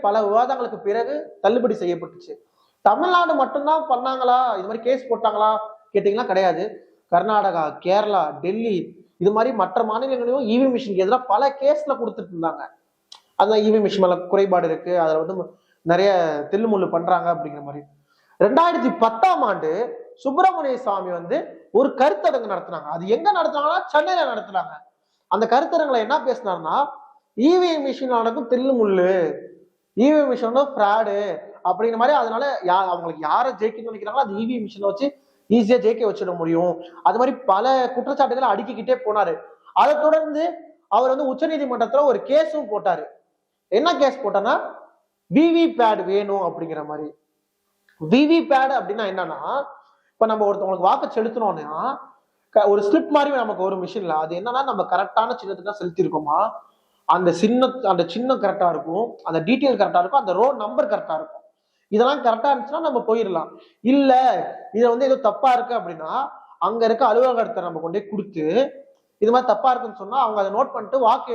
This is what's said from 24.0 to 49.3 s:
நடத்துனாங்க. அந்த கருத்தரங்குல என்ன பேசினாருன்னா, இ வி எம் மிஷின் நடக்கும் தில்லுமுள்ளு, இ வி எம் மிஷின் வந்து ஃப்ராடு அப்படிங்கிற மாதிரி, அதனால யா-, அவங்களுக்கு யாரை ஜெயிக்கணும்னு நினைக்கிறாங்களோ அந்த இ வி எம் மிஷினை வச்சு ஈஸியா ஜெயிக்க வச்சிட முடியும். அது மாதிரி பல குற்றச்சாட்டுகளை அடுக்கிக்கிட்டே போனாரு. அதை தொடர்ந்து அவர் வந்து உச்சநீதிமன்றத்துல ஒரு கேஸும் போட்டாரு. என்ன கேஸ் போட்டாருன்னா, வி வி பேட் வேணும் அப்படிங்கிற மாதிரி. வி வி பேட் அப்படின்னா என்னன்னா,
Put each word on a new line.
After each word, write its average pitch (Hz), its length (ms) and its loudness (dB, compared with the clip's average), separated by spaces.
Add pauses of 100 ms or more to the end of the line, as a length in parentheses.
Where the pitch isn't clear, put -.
நடத்துனாங்க. 196 420 -6 (600)
அந்த 214 200 2
கருத்தரங்குல 294 520 2
என்ன 254 100 0 (120)
பேசினாருன்னா, 180 500 -4 (720)
இ 330 40 6 (100)
வி 359 140 2
எம் 285 120 -4
மிஷின் 254 320 -4
நடக்கும் 233 340 -2
தில்லுமுள்ளு, 220 580 2 (840)
இ 240 160 4
வி 302 80 6
எம் 269 120 0
மிஷின் 226 180 -4
வந்து 269 140 4 (100)
ஃப்ராடு 208 420 2 (520)
அப்படிங்கிற 226 320 0
மாதிரி, 277 200 4
அதனால 226 240 -2 (240)
யா-, 185 240 2
அவங்களுக்கு 170 360 -8
யாரை 240 300 2
ஜெயிக்கணும்னு 220 320 -4
நினைக்கிறாங்களோ 214 340 -4
அந்த 196 160 -8
இ 226 80 -2
வி 254 80 -4
எம் 214 100 -6
மிஷினை 196 240 -6
வச்சு 262 160 -4 (420)
ஈஸியா 233 340 4
ஜெயிக்க 220 260 0
வச்சிட 185 300 -6
முடியும். 165 340 0 (340)
அது 202 120 2
மாதிரி 262 140 2 (180)
பல 202 140 2 (300)
குற்றச்சாட்டுகளை 262 580 0
அடுக்கிக்கிட்டே 226 420 -2 (100)
போனாரு. 208 280 0 (480)
அதை 277 120 6 (120)
தொடர்ந்து 311 380 2 (540)
அவர் 254 160 4
வந்து 269 200 -2
உச்சநீதிமன்றத்துல 277 800 0
ஒரு 202 100 0 (100)
கேஸும் 302 420 0
போட்டாரு. 190 320 -2 (720)
என்ன 311 120 2 (120)
கேஸ் 269 220 0
போட்டாருன்னா, 202 320 0 (760)
வி 269 140 6 (100)
வி 339 80 4 (160)
பேட் 220 220 2 (100)
வேணும் 202 360 -2
அப்படிங்கிற 165 420 -8
மாதிரி. 151 180 -10 (920)
வி 185 200 4 (100)
வி 330 80 6 (120)
பேட் 269 280 2
அப்படின்னா 208 320 -6
என்னன்னா, 165 280 -6 (720)